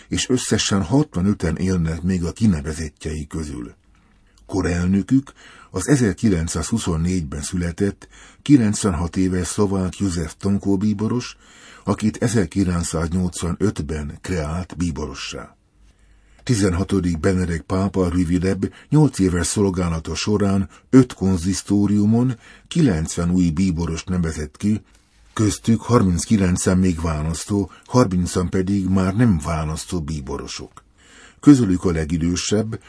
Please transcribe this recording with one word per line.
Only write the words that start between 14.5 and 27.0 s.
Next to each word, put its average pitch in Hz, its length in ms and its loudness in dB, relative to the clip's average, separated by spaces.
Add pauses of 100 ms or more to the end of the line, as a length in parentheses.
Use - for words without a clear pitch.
bíborossá. 73 800 -8 (840)
Tizenhatodik 92 800 0
Benedek 90 400 0
pápa 92 480 0
rövidebb, 90 640 0 (160)
nyolc 147 300 4
éves 87 280 2
szolgálata 87 680 -2
során 98 540 0 (220)
öt 127 220 6
konzisztóriumon 101 1300 0 (300)
kilencven 87 600 0
új 90 200 4
bíborost 82 580 -2
nevezett 80 480 -4
ki, 107 260 -2 (500)
köztük 110 480 0
harminckilencen 92 1000 2
még 90 220 2